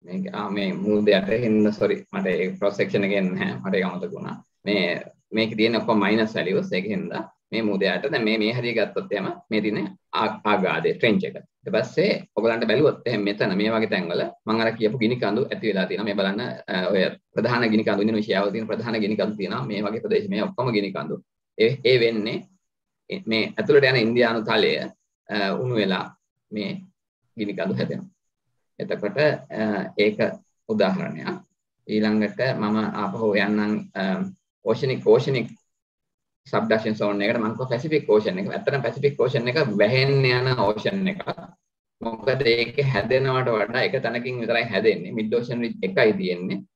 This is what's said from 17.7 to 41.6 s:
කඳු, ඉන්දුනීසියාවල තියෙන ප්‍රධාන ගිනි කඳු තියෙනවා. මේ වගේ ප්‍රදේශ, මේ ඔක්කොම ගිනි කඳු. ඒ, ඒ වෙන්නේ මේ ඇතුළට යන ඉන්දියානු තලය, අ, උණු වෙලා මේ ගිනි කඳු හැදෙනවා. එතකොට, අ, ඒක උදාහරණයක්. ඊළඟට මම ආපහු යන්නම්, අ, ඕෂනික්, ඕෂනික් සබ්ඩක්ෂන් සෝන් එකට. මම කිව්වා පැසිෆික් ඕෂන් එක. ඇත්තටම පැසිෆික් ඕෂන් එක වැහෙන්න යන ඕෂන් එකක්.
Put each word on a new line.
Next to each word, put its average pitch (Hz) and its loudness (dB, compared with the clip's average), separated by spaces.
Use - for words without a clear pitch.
කඳු, 104 0
ඉන්දුනීසියාවල 104 0
තියෙන 110 -6
ප්‍රධාන 110 -4
ගිනි 104 -2
කඳු 104 -2
තියෙනවා. 107 -6
මේ 104 -4
වගේ 107 -4
ප්‍රදේශ, - 0
මේ 101 -2
ඔක්කොම 120 -2
ගිනි 101 0
කඳු. 78 -8
ඒ, 117 4
ඒ 127 4
වෙන්නේ 113 0
මේ 110 0
ඇතුළට 135 6
යන 131 4
ඉන්දියානු 117 2
තලය, 110 2
අ, 98 0
උණු 123 -2
වෙලා 95 0
මේ 104 -6
ගිනි 101 -4
කඳු - -2
හැදෙනවා. - -4
එතකොට, 98 -6
අ, 131 0
ඒක 104 2
උදාහරණයක්. 92 0
ඊළඟට 107 2
මම 107 0
ආපහු 104 -2
යන්නම්, 104 0
අ, 95 -4
ඕෂනික්, 120 0
ඕෂනික් 120 4
සබ්ඩක්ෂන් 110 2
සෝන් 104 0
එකට. 117 0
මම 110 0
කිව්වා 120 -6
පැසිෆික් 139 -2
ඕෂන් 104 4
එක. 95 -4
ඇත්තටම - -2
පැසිෆික් 139 -2
ඕෂන් 123 2
එක 127 0
වැහෙන්න 131 4
යන 127 2
ඕෂන් 101 0
එකක්. 95 -4